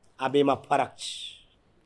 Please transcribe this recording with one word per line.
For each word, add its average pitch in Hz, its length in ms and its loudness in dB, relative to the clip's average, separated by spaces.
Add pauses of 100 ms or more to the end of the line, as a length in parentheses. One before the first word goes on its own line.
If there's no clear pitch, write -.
(180)
આ 135 100 -2
બેમાં 139 340 4
ફરક 139 340 -2
છે. - 480 -14 (420)